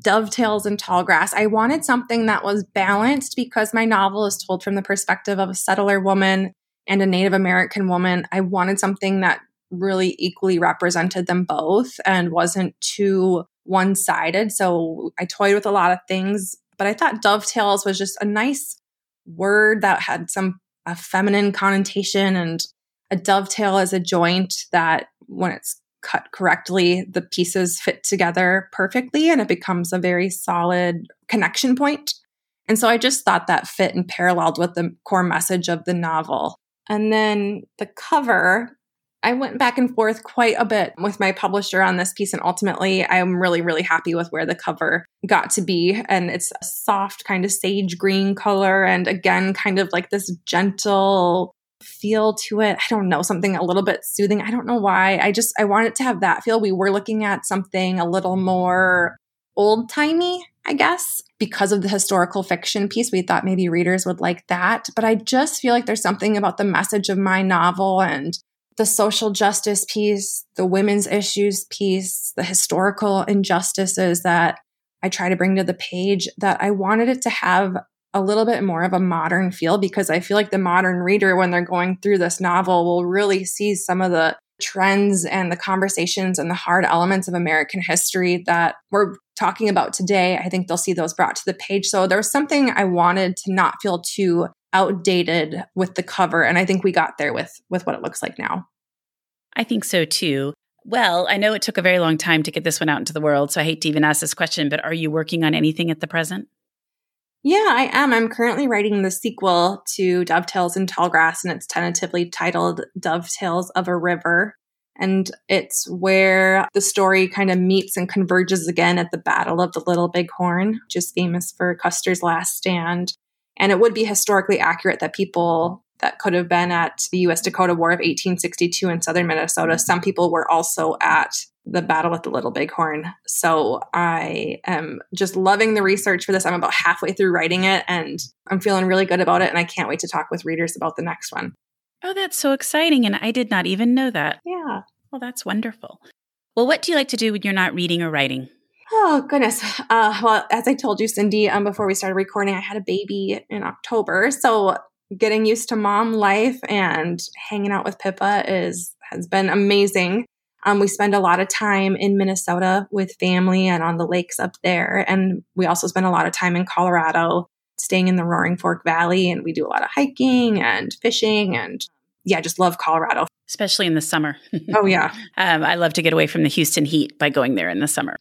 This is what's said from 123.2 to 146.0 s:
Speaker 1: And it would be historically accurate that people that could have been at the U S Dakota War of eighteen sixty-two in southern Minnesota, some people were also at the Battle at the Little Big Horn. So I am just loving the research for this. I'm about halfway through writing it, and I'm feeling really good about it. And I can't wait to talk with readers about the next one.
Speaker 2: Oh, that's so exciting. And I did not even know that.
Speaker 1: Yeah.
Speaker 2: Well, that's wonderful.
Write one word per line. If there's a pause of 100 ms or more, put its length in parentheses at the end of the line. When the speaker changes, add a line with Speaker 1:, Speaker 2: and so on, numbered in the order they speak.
Speaker 1:
And
it
would
be
historically
accurate
that
people (140)
that
could
have
been
at
the
U
S
Dakota
War
of
eighteen
sixty-two
in
southern
Minnesota,
some
people
were
also
at (180)
the
Battle
at
the
Little
Big
Horn. (220)
So (140)
I
am (160)
just
loving
the
research
for
this.
I'm
about
halfway
through
writing
it,
and (300)
I'm
feeling
really
good
about
it.
And
I
can't
wait
to
talk
with
readers
about
the
next
one. (480)
Speaker 2:
Oh,
that's
so
exciting.
And
I
did
not
even
know
that.
Speaker 1:
Yeah. (320)
Speaker 2:
Well,
that's
wonderful. (560)